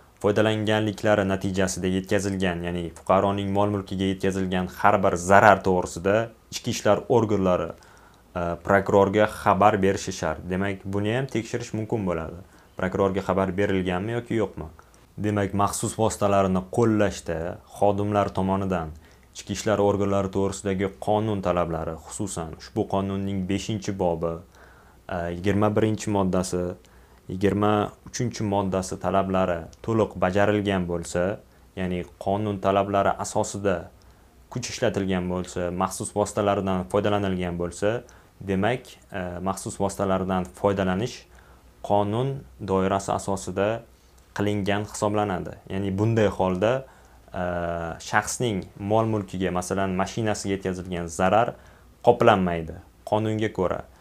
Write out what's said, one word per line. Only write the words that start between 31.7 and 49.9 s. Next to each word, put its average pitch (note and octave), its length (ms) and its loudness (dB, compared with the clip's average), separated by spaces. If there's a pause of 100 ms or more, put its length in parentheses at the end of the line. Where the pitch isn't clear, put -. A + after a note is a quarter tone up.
ya'ni F2+ 280 -4 (160)
qonun G2+ 420 -2
talablari G2 540 2 (100)
asosida G2+ 520 -2 (720)
kuch - 200 -8
ishlatilgan F#2+ 600 -2
bo'lsa, F2+ 420 -4
maxsus F#2 420 -4
vositalardan G2+ 760 0
foydalanilgan G2 680 0
bo'lsa, G2+ 440 -2 (360)
demak, G2 480 -2 (220)
e, G2+ 140 -8 (200)
maxsus F#2+ 380 -6
vositalardan F#2+ 720 0
foydalanish G2+ 720 0 (580)
qonun G#2 540 0 (220)
doirasi F#2+ 540 0
asosida F#2+ 580 -2 (640)
qilingan G#2 500 -2
hisoblanadi. G2+ 720 -2 (120)
Ya'ni F#2+ 280 -4
bunday A2 300 4
holda, F#2 460 2 (580)
e, F#2 120 -6 (560)
shaxsning G#2 640 -2 (140)
mol-mulkiga, G#2 760 0
masalan, F#2+ 440 -2